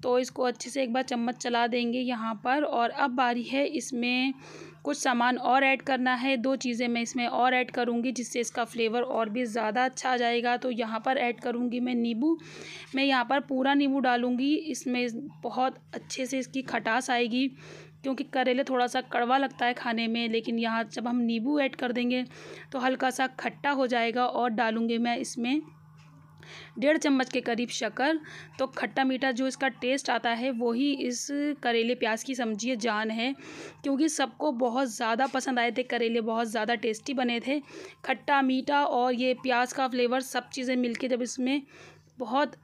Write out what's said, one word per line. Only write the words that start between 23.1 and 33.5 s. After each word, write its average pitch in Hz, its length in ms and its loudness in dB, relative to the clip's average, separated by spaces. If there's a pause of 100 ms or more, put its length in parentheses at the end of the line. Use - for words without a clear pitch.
सा 262 180 0
खट्टा 262 420 -4
हो 269 160 2
जाएगा। 233 380 2
और 240 260 2
डालूँगी 226 480 2
मैं 233 200 0
इसमें 254 420 -2 (1200)
डेढ़ 294 180 4
चम्मच 269 320 2
के 247 120 -2
करीब 240 280 -2
शक्कर। 254 500 0 (400)
तो 262 100 2
खट्टा - 340 -2
मीठा 262 280 2
जो 254 160 0
इसका 262 220 -2
टेस्ट 254 400 -2
आता 233 220 2
है, 240 200 -2
वही 240 400 0 (100)
इस 247 260 -4 (360)
करेले 233 320 2
प्याज 226 280 -2
की 269 120 -6
समझिए 233 420 -2
जान 220 340 -2
है, 233 220 -2 (500)